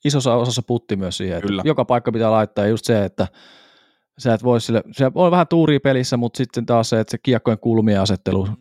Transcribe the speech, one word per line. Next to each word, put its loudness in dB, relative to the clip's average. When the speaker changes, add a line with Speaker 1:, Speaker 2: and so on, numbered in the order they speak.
Speaker 1:
isossa 0
osassa 0
putti -4
myös -6
siihen, -6
että -6
Speaker 2:
Kyllä. -4
Speaker 1:
joka 0
paikka -2
pitää 0
laittaa, 0
ja 2
just -2
se, 2
että -4
sä 0
et -4
voi 2
sille, -2
se 0
on 2
vähän 2
tuuria 2
pelissä, 0
mut -4
sitten -4
taas 2
se, 2
että -4
se -8
kiekkojen 0
kulmien 2
asettelu 0
Speaker 2:
Mm. -6